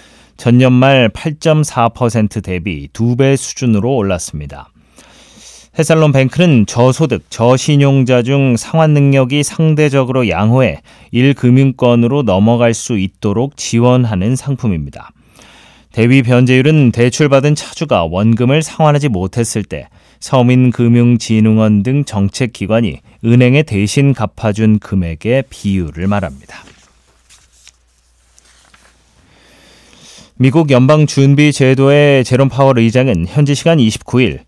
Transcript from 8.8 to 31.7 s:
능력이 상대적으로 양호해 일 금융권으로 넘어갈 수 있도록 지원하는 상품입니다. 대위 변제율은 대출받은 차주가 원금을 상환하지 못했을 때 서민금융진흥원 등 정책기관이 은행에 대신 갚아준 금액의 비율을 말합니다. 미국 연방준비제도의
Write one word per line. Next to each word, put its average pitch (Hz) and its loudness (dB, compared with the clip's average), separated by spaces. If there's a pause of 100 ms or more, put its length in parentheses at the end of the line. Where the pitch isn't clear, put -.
능력이 139 2
상대적으로 139 0
양호해 107 0 (280)
일 127 2
금융권으로 127 2
넘어갈 113 0
수 110 -6
있도록 104 -4
지원하는 117 0
상품입니다. 98 -8 (840)
대위 127 2
변제율은 127 2
대출받은 135 0
차주가 117 -4
원금을 113 0
상환하지 147 -2
못했을 104 -4
때 73 -12 (320)
서민금융진흥원 117 2
등 139 -2
정책기관이 101 -4 (260)
은행에 123 2
대신 120 -2
갚아준 107 -2
금액의 98 -4
비율을 87 -6
말합니다. 90 -8 (3750)
미국 139 2
연방준비제도의 139 2